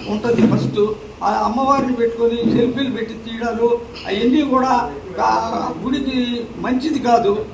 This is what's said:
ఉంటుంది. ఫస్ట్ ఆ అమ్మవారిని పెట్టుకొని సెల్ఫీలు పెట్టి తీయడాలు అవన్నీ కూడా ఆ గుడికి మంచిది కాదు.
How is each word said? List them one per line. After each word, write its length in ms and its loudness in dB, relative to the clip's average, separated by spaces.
ఉంటుంది. 340 0
ఫస్ట్ 380 4
ఆ 100 2
అమ్మవారిని 600 2
పెట్టుకొని 440 0
సెల్ఫీలు 540 2
పెట్టి 220 -6
తీయడాలు 680 -2
అవన్నీ 340 2
కూడా 500 2
ఆ 500 0
గుడికి 640 -2
మంచిది 420 0
కాదు. 540 2